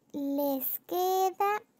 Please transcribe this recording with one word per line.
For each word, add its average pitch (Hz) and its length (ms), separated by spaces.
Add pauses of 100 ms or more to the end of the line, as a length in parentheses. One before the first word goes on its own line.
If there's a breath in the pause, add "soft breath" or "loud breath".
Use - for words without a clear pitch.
(120)
les 277 540 (200)
queda 381 760 (180)